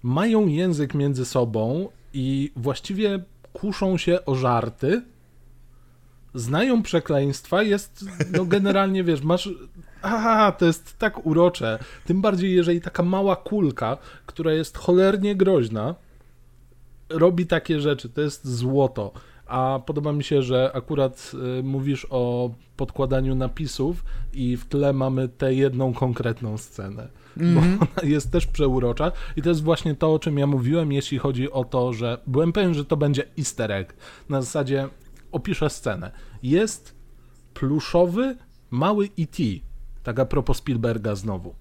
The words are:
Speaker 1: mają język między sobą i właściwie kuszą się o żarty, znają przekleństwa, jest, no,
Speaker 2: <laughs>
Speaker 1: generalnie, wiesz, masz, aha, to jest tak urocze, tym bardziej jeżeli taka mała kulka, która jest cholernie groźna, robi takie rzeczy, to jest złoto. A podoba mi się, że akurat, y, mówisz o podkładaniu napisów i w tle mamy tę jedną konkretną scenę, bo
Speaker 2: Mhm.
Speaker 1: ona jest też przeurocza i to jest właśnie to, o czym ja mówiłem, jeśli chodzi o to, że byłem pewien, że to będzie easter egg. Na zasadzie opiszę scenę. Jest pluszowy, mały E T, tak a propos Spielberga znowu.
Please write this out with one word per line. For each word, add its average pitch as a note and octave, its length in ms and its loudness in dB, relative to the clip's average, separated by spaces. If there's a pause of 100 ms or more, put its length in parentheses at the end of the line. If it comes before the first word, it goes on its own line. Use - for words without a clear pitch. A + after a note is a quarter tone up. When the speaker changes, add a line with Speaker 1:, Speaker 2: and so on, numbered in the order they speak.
Speaker 1:
mają G#3 440 2
język D3+ 480 0
między C#3 300 0
sobą A#2+ 640 0 (240)
i C3+ 440 -2
właściwie F#3+ 640 -4 (300)
kuszą F#3+ 440 -2
się F3 280 2
o C#3 100 0
żarty, B2+ 680 0 (1300)
znają F3+ 480 2
przekleństwa, D3+ 800 0
jest, G3+ 420 -2 (320)
no, F#3 120 2
Speaker 2:
<laughs> F3+ 60 4
Speaker 1:
generalnie, G3 500 2
wiesz, D#3 180 2
masz, F3 280 0 (520)
aha, A3 560 4
to F3+ 80 6
jest - 320 0
tak - 280 -2
urocze, D#3+ 520 4 (280)
tym F#3 140 2
bardziej F#3+ 340 2
jeżeli F3 260 4
taka - 220 -4
mała F#3+ 340 2
kulka, C#3 600 -2 (300)
która D#3+ 260 -2
jest D#3+ 260 -2
cholernie G3 580 4
groźna, C#3 580 0 (1120)
robi E3+ 380 4
takie D#3+ 340 0
rzeczy, C#3+ 280 -2
to C3+ 120 -6
jest D3 280 -4
złoto. B2+ 640 0 (340)
A C3 400 -2
podoba D3 260 -2
mi D3 120 -2
się, C#3+ 180 2
że B2+ 320 2
akurat, C3+ 580 -2 (280)
y, - 20 -6
mówisz C3+ 480 -2
o B2 400 0 (260)
podkładaniu C3 580 0
napisów C3+ 680 -4 (280)
i B2 240 -2
w A#2+ 80 -10
tle C#3+ 280 0
mamy C3 360 0
tę C3 260 -2
jedną C3 400 2
konkretną A#2+ 640 -2
scenę, A2 500 -12 (280)
bo - 80 -4
Speaker 2:
Mhm. F3 360 4
Speaker 1:
ona E3+ 280 0
jest D3 240 0
też E3+ 140 2
przeurocza C3 680 0 (240)
i D3+ 60 -4
to E3 60 2
jest D#3+ 140 2
właśnie D#3 320 0
to, D#3 200 2
o D#3 40 2
czym D3 200 -2
ja C#3 80 2
mówiłem, C#3+ 460 2
jeśli C#3 260 -2
chodzi C3 340 -2
o B2+ 120 -2
to, B2 280 0
że A#2 340 -4
byłem D#3 260 2
pewien, F3+ 220 2
że D3 100 -2
to E3 120 0
będzie C#3+ 280 2 (140)
easter A2+ 340 -4
egg. F#2+ 220 -6 (340)
Na C#3 140 -2
zasadzie C3+ 460 -2 (440)
opiszę D#3+ 380 -2
scenę. F#2 400 -6 (320)
Jest E3+ 520 0 (600)
pluszowy, F3 840 0 (340)
mały G3+ 380 2 (100)
E D#3+ 80 -2
T, - 160 -6 (600)
tak A#2+ 160 -4
a C3 60 2
propos C3 320 0
Spielberga A2+ 580 -2
znowu. F#2+ 460 -8